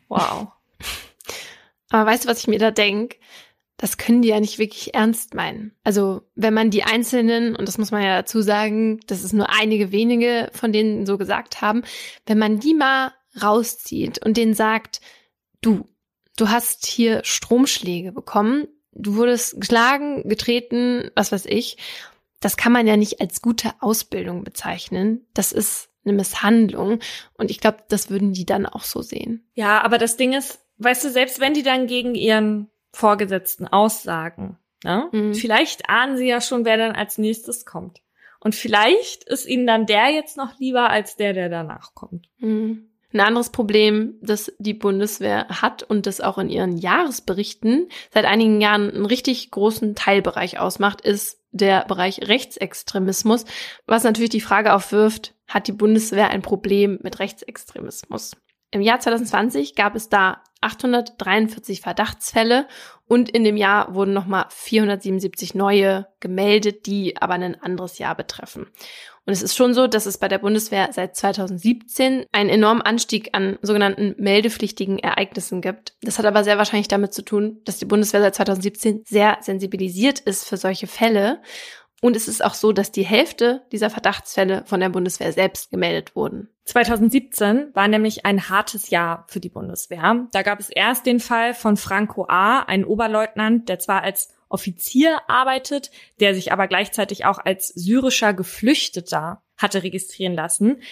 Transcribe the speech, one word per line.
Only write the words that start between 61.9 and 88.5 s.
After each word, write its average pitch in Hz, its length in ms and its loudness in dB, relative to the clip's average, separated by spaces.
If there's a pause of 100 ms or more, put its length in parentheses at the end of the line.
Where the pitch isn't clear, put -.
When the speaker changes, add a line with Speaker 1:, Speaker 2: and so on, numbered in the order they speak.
Speaker 2:
und 240 240 4
in 233 140 2
dem 208 140 4
Jahr 202 360 2
wurden 196 200 0
nochmal 190 360 -2
vierhundertsiebenundsiebzig 196 1040 -2
neue 196 540 2 (120)
gemeldet, 208 680 0
die 196 340 -4
aber 180 140 0
ein 180 260 -6
anderes 180 380 -8
Jahr 160 160 -4
betreffen. - 500 -14 (600)
Und 190 60 -4
es 196 120 -2
ist - 120 -4
schon 247 180 4
so, 254 140 6
dass 220 180 0
es 202 120 -6
bei 202 100 -2
der 190 120 0
Bundeswehr 208 520 0
seit 185 240 -6
zweitausendsiebzehn 214 1160 0
einen 208 180 2
enormen 214 320 6
Anstieg 220 520 -2
an 190 280 -2
sogenannten 202 560 2
meldepflichtigen 202 840 0
Ereignissen 185 640 -4
gibt. - 400 -8
Das - 160 -4
hat 214 80 -2
aber 208 180 4
sehr 208 140 4
wahrscheinlich 208 300 0
damit 202 260 0
zu - 80 -8
tun, 214 440 -2
dass - 120 -8
die - 80 -8
Bundeswehr 208 360 2
seit 196 140 4
zweitausendsiebzehn 202 720 -2
sehr 208 360 4
sensibilisiert 190 800 -2
ist - 280 -6
für 196 100 -6
solche 185 300 -4
Fälle. 226 540 0 (640)
Und 233 140 4
es 220 100 -4
ist 220 160 -4
auch - 100 0
so, 214 200 2
dass 196 180 -2
die 190 140 -2
Hälfte 247 560 0 (100)
dieser 214 180 -2
Verdachtsfälle 190 760 -2
von 185 160 0
der 185 80 2
Bundeswehr 180 420 -2
selbst 190 400 -2
gemeldet 170 460 -4
wurden. - 320 -6 (160)
Speaker 1:
Zweitausendsiebzehn 233 1080 2
war 196 140 4
nämlich 214 380 2
ein 196 240 0
hartes 208 400 -2